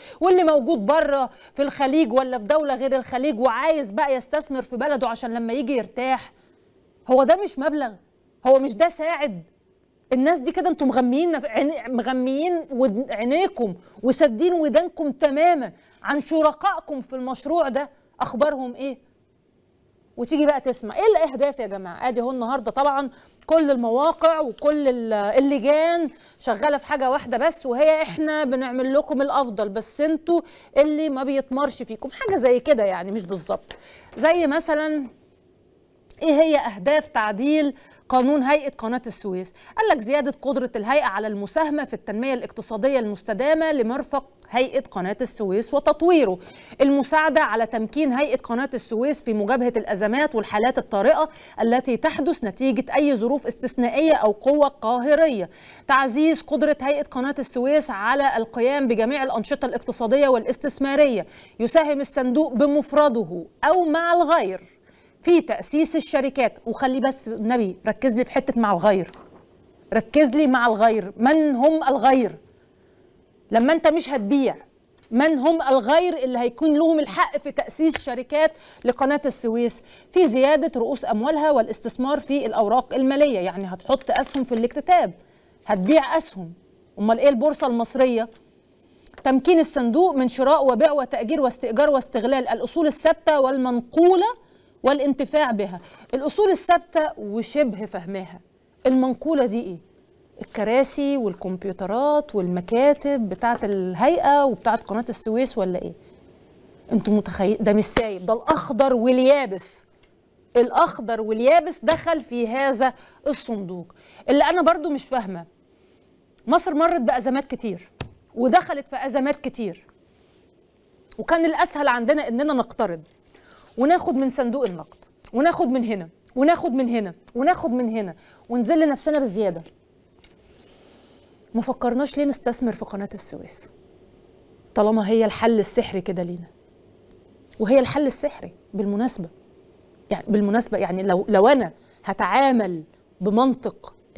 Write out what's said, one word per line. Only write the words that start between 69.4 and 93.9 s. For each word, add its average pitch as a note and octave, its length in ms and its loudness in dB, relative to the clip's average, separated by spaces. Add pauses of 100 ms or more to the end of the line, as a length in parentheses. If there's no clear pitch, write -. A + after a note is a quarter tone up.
ركز C4 360 4
لي D4 180 2
مع B3 200 4
الغير، G#3+ 500 2
من D4 380 4
هم D#4 280 2
الغير؟ C4 540 2 (1160)
لما A#3 220 4
انت E4 140 2
مش D4+ 220 2
هتبيع، B3 460 0 (560)
من C#4 280 4
هم D#4+ 220 2
الغير C4+ 560 2
اللي B3+ 220 -2
هيكون C4 380 0
لهم D#4+ 220 4
الحق - 380 -2
في C#4+ 140 -12
تأسيس D4 460 -2
شركات C#4 540 -2 (340)
لقناة C4+ 400 0
السويس؟ A#3+ 580 -4 (280)
في F4+ 160 4
زيادة C4+ 520 2
رؤوس A#3+ 260 -4
أموالها C#4+ 460 0
والاستثمار B3+ 680 -2
في C4+ 260 -2
الأوراق A3 480 0
المالية، C4+ 460 2
يعني F#3 260 -6
هتحط F#3+ 460 -4
أسهم C4+ 320 -2
في B3 80 -8
الاكتتاب، A#3+ 600 0 (540)
هتبيع C4 520 2
أسهم، F#3 360 -10 (460)
أمال A3 200 2
إيه C#4+ 100 6
البورصة C#4+ 380 2
المصرية؟ A#3 640 0 (920)
تمكين C4+ 360 4
الصندوق C#4+ 560 2
من C4 120 0
شراء C4+ 460 2
وبيع D4 180 4
وتأجير C#4 500 -2
واستئجار B3+ 480 0
واستغلال B3+ 580 0
الأصول B3 400 -2
الثابتة D#4 520 2
والمنقولة C#4 1080 2 (360)